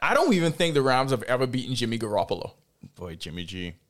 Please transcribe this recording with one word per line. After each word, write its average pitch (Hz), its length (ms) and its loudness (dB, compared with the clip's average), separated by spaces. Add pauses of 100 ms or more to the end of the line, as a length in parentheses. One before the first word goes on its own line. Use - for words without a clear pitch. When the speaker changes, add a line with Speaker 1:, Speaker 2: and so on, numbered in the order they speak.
Speaker 1:
I 175 120 2
don't 302 200 4
even 170 180 2
think 170 220 0
the 143 80 4
Rams 135 300 2
have 113 120 0
ever 127 220 0
beaten 127 280 -2
Jimmy 117 240 -2
Garoppolo. 101 540 -2 (440)
Speaker 2:
Boy, 90 180 -10
Jimmy 85 300 -10
G 90 300 -10 (160)